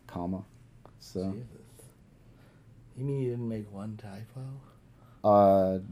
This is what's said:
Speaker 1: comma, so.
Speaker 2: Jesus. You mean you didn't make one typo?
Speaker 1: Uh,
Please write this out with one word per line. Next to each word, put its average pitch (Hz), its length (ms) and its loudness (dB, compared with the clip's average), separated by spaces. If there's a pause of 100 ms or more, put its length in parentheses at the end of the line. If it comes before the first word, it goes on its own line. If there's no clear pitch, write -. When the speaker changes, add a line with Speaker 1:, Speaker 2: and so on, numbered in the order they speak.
Speaker 1:
comma, 92 360 -6 (560)
so. 95 340 -6
Speaker 2:
Jesus. - 520 -18 (1120)
You 131 80 -6
mean 139 160 -4
you 127 80 -2
didn't 120 180 -6
make 107 240 -8
one 104 260 -12
typo? 107 440 -16 (840)
Speaker 1:
Uh, 98 560 6 (120)